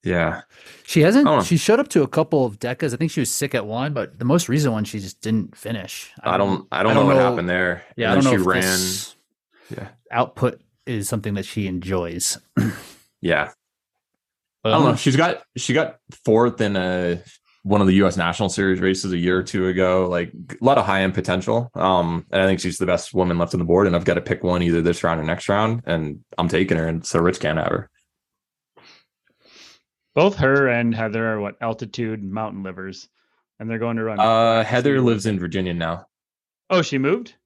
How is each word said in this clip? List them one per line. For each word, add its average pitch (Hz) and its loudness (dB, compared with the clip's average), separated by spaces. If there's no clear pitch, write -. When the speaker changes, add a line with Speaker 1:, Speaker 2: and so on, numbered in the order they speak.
Speaker 1:
Yeah. 85 -2
Speaker 2:
She - 2
hasn't. 233 6
Speaker 1:
I - 4
don't 147 4
know. 98 0
Speaker 2:
She - 2
showed 226 4
up - -2
to 160 2
a 127 2
couple 156 2
of 104 -8
decas. 123 -4
I - -6
think 160 -2
she 160 -4
was 120 -2
sick - -4
at 107 -2
one, 127 -4
but 110 -6
the 120 -6
most 170 2
recent 139 2
one, 107 -2
she 104 -8
just 95 -12
didn't 110 -2
finish. - -10
Speaker 1:
I 92 0
don't, 98 0
I 95 -2
don't 110 2
Speaker 2:
I - 2
don't - 4
Speaker 1:
know 135 4
what 139 4
Speaker 2:
know. 127 4
Speaker 1:
happened 87 -2
there. 90 -2
Speaker 2:
Yeah, 113 0
Speaker 1:
And - -
Speaker 2:
I - 2
don't 135 4
Speaker 1:
then 131 4
Speaker 2:
know 107 2
Speaker 1:
she - 2
Speaker 2:
if 90 2
Speaker 1:
ran. 92 2
Speaker 2:
this 92 -2
Speaker 1:
Yeah. - -12
Speaker 2:
output 123 -2
is 107 -4
something 104 -4
that 98 -4
she 101 -4
enjoys. 87 -4
<clears throat> - -4
Speaker 1:
Yeah. 78 0
Speaker 2:
But 110 0
Speaker 1:
I 156 4
don't 139 4
know. 117 2
She's 131 2
got, 170 0
she 127 -4
got - -2
fourth 117 2
in 101 0
a, 90 -2
one 101 2
of 95 4
the 92 6
U 98 6
S 90 0
National 87 -2
Series 95 0
races 95 0
a 87 -2
year 90 2
or 92 -2
two 92 -2
ago. 92 2
Like, 87 -4
a 113 -6
lot 135 6
of 101 2
high-end 95 0
potential. 104 -2
Um, 85 0
and 95 0
I 95 4
think 92 2
she's 87 -6
the 92 -2
best 87 -2
woman 87 0
left 85 -2
on 92 -2
the 85 -2
board. 92 4
And 87 2
I've 87 0
got 87 2
to 85 0
pick - -4
one 90 0
either 85 2
this 85 0
round 82 2
or 76 -6
next 80 -4
round, 110 0
and 80 -4
I'm 87 0
taking 87 0
her. 80 0
And 82 -4
so - -2
Rich 85 0
can't 78 -2
have - -2
her. - -4
Speaker 3:
Both 190 4
her 139 4
and 120 2
Heather 113 -2
are, 107 -4
what, 101 -6
altitude 110 -6
mountain 98 -8
livers, 92 -12
and 113 -10
they're 113 -4
going 117 -2
to 113 -2
run 107 -4
Speaker 1:
Uh, 113 4
Heather 123 0
Speaker 3:
speed. 127 2
Speaker 1:
lives 110 0
in 104 0
Virginia 90 -4
now. 82 -6
Speaker 3:
Oh, 180 2
she 143 -2
moved? 185 -2